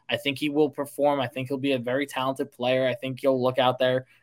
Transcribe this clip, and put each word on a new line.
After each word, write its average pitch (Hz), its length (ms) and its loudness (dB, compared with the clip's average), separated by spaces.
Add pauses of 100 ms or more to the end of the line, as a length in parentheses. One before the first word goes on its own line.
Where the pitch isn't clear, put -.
I 120 80 0
think 139 220 -4
he 151 100 -2
will 147 220 2
perform. 143 500 0
I 123 80 -2
think 131 200 -8
he'll 139 100 -4
be 139 140 0
a 131 60 2
very 123 280 -2
talented 135 440 -4
player. 127 380 0
I 123 60 0
think 131 260 -8
he'll 135 200 2
look 127 180 2
out 127 200 4
there 127 280 2 (160)